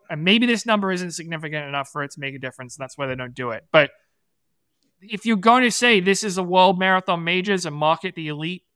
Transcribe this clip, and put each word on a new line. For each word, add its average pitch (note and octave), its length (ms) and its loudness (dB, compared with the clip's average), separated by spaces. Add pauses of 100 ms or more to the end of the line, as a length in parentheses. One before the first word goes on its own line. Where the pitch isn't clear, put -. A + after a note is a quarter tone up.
and D#3 160 -6
maybe A3+ 200 4
this A#3 200 0
number G#3 260 0
isn't F3+ 200 -6
significant D#3 580 -10
enough C#3 180 -6
for D3 160 -8
it C#3+ 80 -12
to - 80 -18
make C3+ 160 -10
a C3+ 40 -16
difference, B2+ 360 -14
and C#3 80 -12
that's - 140 -16
why C#3 100 -6
they C3 80 -6
don't B2+ 180 -10
do B2 180 -8
it. A2 200 -10
But D3 200 4 (1080)
if G#3 260 -10
you're A3+ 120 2
going A#3 260 4
to A#3 80 4
say A#3+ 280 4
this F#3+ 240 2
is F#3+ 140 -4
a F#3+ 60 -2
World F#3 340 6
Marathon F#3 460 2
Majors F#3 420 -2
and D3+ 100 -8
market D#3+ 400 0
the D#3+ 120 -8
elite D#3 360 -8 (120)